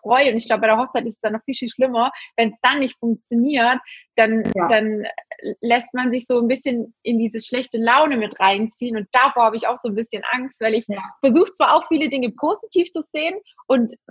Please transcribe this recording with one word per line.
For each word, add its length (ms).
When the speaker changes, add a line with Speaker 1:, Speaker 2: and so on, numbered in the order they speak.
Speaker 1:
freue, 300
und 60
ich 100
glaub, 140
bei 60
der 100
Hochzeit 280
ist 120
es 20
dann 140
noch 100
viel, 100
viel 160
schlimmer, 420
wenn's 280
dann 160
nicht 180
funktioniert, 800
dann, 280
Speaker 2:
Ja. 140
Speaker 1:
dann 360
lässt 340
man 180
sich 140
so 140
ein 80
bisschen 560
in 160
diese 200
schlechte 380
Laune 400
mit 220
reinziehen, 580
und 140
davor 320
habe 120
ich 120
auch 140
so 80
ein 60
bisschen 360
Angst, 300
weil 120
ich 140
Speaker 2:
Ja. 100
Speaker 1:
versuche 340
zwar 220
auch 140
viele 200
Dinge 220
positiv 600
zu 120
sehen 320
und 260